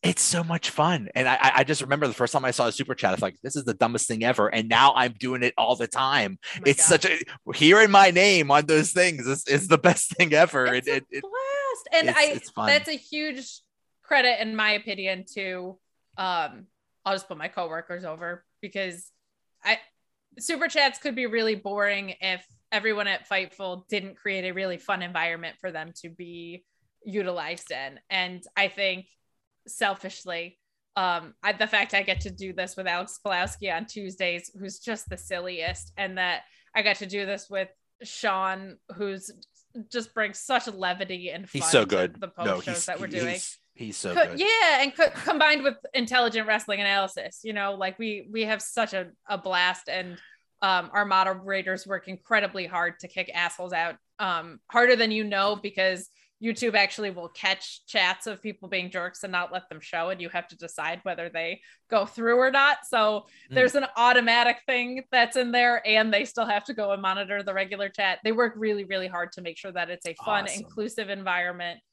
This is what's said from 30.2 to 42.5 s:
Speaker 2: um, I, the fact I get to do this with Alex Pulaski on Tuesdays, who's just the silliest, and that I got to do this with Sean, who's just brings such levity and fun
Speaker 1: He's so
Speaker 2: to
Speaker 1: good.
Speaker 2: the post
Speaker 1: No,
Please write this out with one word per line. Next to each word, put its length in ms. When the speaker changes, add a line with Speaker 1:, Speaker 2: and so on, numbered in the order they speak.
Speaker 2:
um, 460
I, 100
the 140
fact 280
I 80
get 200
to 80
do 220
this 240
with 100
Alex 360
Pulaski 480
on 160
Tuesdays, 720
who's 200
just 300
the 80
silliest, 800
and 220
that 240
I 80
got 140
to 100
do 200
this 220
with 200
Sean, 760
who's 340
just 240
brings 260
such 260
levity 640
and 180
fun 120
Speaker 1:
He's 100
so 120
Speaker 2:
to 40
Speaker 1:
good. 340
Speaker 2:
the 80
post 180
Speaker 1:
No, 140